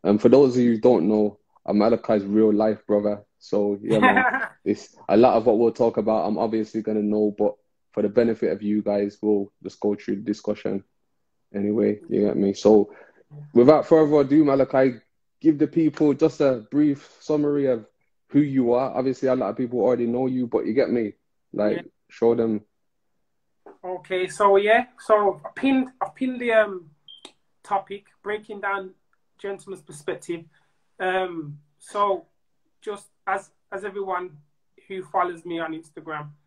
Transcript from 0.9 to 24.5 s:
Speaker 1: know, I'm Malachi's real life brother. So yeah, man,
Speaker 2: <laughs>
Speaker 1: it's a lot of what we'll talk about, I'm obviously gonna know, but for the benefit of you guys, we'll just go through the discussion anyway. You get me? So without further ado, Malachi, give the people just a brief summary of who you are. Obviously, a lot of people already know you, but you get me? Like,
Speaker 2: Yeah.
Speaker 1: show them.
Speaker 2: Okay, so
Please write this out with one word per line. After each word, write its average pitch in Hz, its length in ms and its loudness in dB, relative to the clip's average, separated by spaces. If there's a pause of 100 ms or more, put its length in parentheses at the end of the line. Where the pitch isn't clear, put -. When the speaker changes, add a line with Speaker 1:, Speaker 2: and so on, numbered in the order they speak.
Speaker 1:
know, 107 300 0 (260)
I'm 104 140 0
Malachi's 110 440 2
real 107 300 2
life 107 320 -2
brother. 104 380 -2 (160)
So 101 420 -4
yeah, 107 180 0
man, 254 260 4 (300)
Speaker 2:
<laughs> - 80 -20
Speaker 1:
it's - 320 -6 (140)
a 101 80 4
lot 120 180 6
of 113 120 0
what 110 100 2
we'll 117 160 2
talk 117 240 -2
about, 107 300 -2
I'm 104 100 -4
obviously 110 440 -4
gonna 107 200 -4
know, 104 360 0
but 101 180 -2 (360)
for 104 120 -4
the 101 60 0
benefit 113 420 0
of 101 100 -6
you 104 200 -2
guys, 101 400 -4
we'll 104 300 -2 (120)
just - 160 -14
go 104 160 -2
through 101 220 -8
the 98 40 -12
discussion 104 600 -6 (680)
anyway. 104 460 -2 (100)
You 101 180 0
get 90 100 -2
me? 98 160 0
So 107 400 4 (600)
without 131 340 6
further 151 340 4
ado, 143 240 4
Malachi, 135 540 2 (420)
give 160 160 2
the 147 100 2
people 151 460 0
just 156 280 0
a 127 300 0
brief 143 500 -2
summary 147 460 -2
of 117 180 -2 (440)
who 139 100 2
you 135 340 2
are. 127 240 0
Obviously, 131 320 -2
a 127 60 2
lot 113 140 -2
of 107 80 -8
people 123 220 -4
already 120 280 0
know 123 200 -2
you, 127 200 -4
but - 180 -2
you 107 80 -4
get 120 160 0
me? 110 240 -2 (400)
Like, 107 240 -2
Speaker 2:
Yeah. - 40 -10 (280)
Speaker 1:
show 117 260 0
them. 113 300 -2 (1160)
Speaker 2:
Okay, 185 440 -6
so 196 300 2